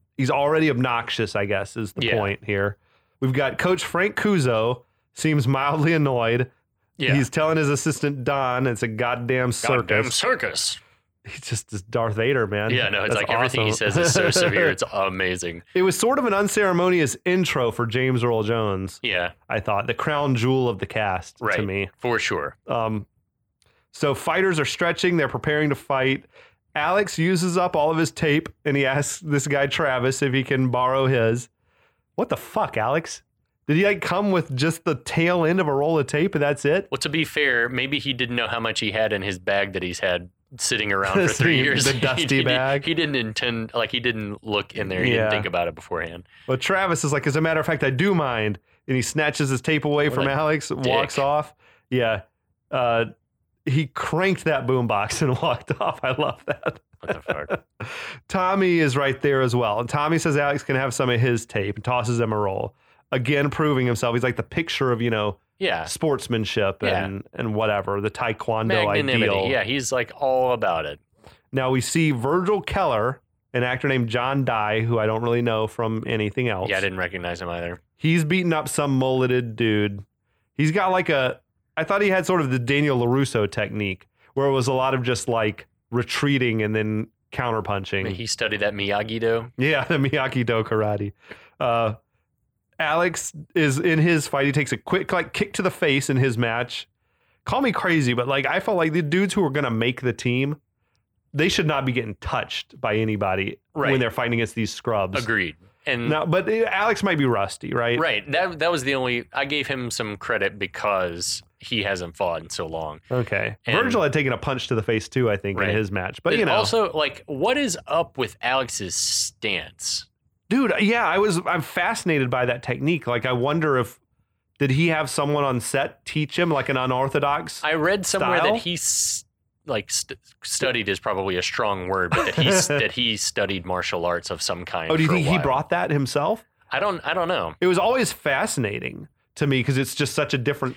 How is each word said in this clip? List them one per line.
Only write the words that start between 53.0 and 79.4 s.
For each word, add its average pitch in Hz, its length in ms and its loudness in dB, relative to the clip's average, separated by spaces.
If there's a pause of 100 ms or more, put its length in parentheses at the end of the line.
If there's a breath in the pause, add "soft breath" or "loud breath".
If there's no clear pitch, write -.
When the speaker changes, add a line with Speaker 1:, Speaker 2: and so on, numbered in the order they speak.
Speaker 1:
he 143 200 0
cranked 180 600 -2
that 135 200 0
boombox 117 560 0
<laughs> - 0 -
and 127 180 2
walked - 400 -2
off. - 220 -2
I 131 80 0 (100)
love - 260 -4
that. - 340 -4 (220)
Speaker 2:
What - 120 -6
the 76 80 -8
fuck? - 420 -6 (140)
Speaker 1:
<laughs> - 500 -12
Tommy 185 520 2
is 139 160 2
right 139 240 0
there 139 220 2
as 123 120 2
well. 110 260 2
And 120 80 -4
Tommy 151 300 0
says 156 180 0
Alex 143 280 0
can 139 120 -2
have 131 180 0
some 131 160 0
of 117 100 2
his 120 260 2
tape 101 300 -4
and 104 80 -12
tosses 120 360 0
him 113 120 0
a 107 60 0
roll. 104 360 -2 (380 soft breath)
Again, 143 380 2
proving 139 360 2
himself. 120 280 0
He's, 120 80 0
like, 127 140 0
the - 80 -2
picture 139 480 -2
of, 113 100 0
you 120 80 2
know, 104 280 0 (200)
Speaker 2:
Yeah. 92 260 -2
Speaker 1:
sportsmanship 110 1000 -2
Speaker 2:
Yeah. 92 220 0
Speaker 1:
and, 98 280 -6
and 110 220 -4
whatever, 101 460 0
the 104 100 -2
taekwondo 113 580 -2 (180)
Speaker 2:
Magnanimity. 104 440 2
Speaker 1:
ideal. 98 200 2
Speaker 2:
Yeah, 110 140 2
he's, 127 260 -2
like, 123 260 -2
all 127 360 2
about 90 340 0
it. 73 140 -10 (520 loud breath)
Speaker 1:
Now 131 180 0
we 131 100 2
see 160 320 2
Virgil 175 480 0
Keller, 131 600 0 (320)
an 123 120 0
actor 127 240 -2
named 123 200 2
John 127 360 0
Dye, 110 380 0
who 117 180 2
I 107 60 2
don't 110 160 0
really 120 200 2
know 110 240 0
from 110 400 -4
anything 110 420 -2
else. 98 220 -2
Speaker 2:
Yeah, 95 80 0
I - 20 0
didn't 95 180 -2
recognize 87 440 -6
him 87 60 -6
either. 87 320 -6 (160)
Speaker 1:
He's 160 280 2
beating 175 280 0
up 151 160 -2
some 143 280 0
mulleted 127 600 2